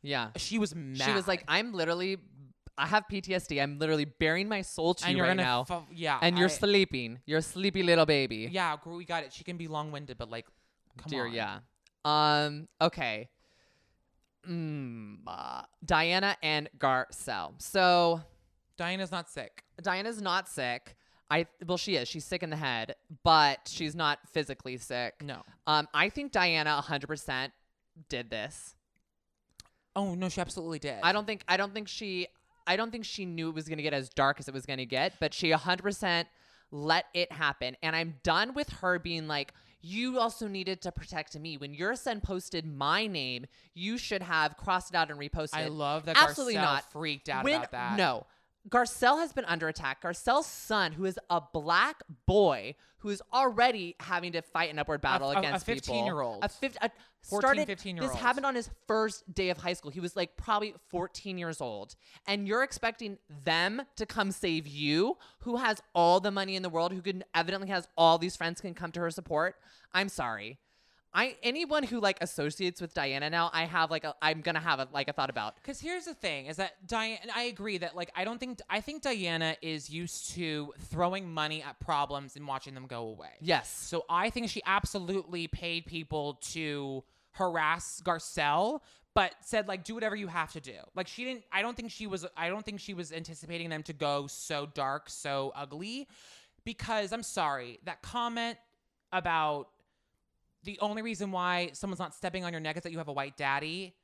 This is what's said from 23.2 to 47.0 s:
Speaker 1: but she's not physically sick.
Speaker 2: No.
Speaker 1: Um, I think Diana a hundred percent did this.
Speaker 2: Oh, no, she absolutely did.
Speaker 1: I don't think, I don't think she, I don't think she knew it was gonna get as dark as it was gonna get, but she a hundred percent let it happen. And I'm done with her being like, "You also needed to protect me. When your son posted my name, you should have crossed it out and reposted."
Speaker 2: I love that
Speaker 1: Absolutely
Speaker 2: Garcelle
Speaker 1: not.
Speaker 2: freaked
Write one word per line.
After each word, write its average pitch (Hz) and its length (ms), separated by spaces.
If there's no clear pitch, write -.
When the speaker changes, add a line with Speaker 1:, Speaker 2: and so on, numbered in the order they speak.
Speaker 1:
but 151 360
she's 151 240
not 151 240
physically 131 460
sick. 120 440
Speaker 2:
No. 143 220
Speaker 1:
Um, 151 260
I 165 160
think 285 220
Diana 160 480
a - 20
hundred 143 260
percent 139 460
did 120 240
this. 113 420
Speaker 2:
Oh, 196 200
no, 185 140
she 185 120
absolutely 165 380
did. 139 240
Speaker 1:
I 175 80
don't 208 160
think, 214 200
I 185 100
don't 196 160
think 208 140
she, 185 400
I 180 120
don't 226 140
think 226 140
she 196 200
knew 165 240
it 160 60
was 160 120
gonna 156 160
get 147 100
as 131 160
dark 139 300
as 135 80
it 135 80
was 131 100
gonna 131 200
get, 135 340
but 151 140
she 165 180
a 156 60
hundred 180 260
percent 185 440
let 156 420
it 175 180
happen. 139 520
And 160 120
I'm 165 280
done 202 320
with 294 140
her 180 180
being 165 280
like, 147 260
"You 233 380
also 226 280
needed 190 360
to 175 80
protect - 460
me. 151 200
When 139 180
your 190 200
son 226 260
posted 185 440
my 156 420
name, 127 380
you 202 240
should 196 240
have 156 340
crossed 185 360
it - 20
out 160 160
and 147 80
reposted." 151 360
Speaker 2:
I 156 120
love 151 380
that 165 120
Speaker 1:
Absolutely 254 380
Speaker 2:
Garcelle 165 60
Speaker 1:
not. 143 300
Speaker 2:
freaked 151 380